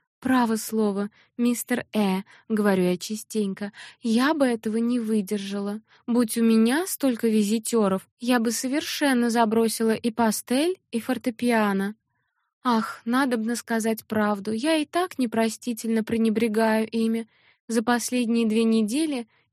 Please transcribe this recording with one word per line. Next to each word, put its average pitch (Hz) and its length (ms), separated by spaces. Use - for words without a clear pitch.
Право 247 380
слово, 208 540
мистер 240 580
Э, 196 280
говорю 208 340
я 180 140
частенько, 202 760
я 247 320
бы 277 100
этого 226 340
не 240 200
выдержала. 202 840
Будь 240 280
у 233 60
меня 226 460
столько 233 400
визитеров, 214 800
я 247 220
бы 226 100
совершенно 254 800
забросила 220 640
и 233 160
пастель, 247 680
и 233 80
фортепиано. 220 960
Ах, 226 400
надобно 240 500
сказать 226 500
правду, 208 460
я 262 240
и 302 120
так 359 340
непростительно 226 840
пренебрегаю 220 840
ими. 226 400
За 226 160
последние 233 640
две 220 160
недели 233 640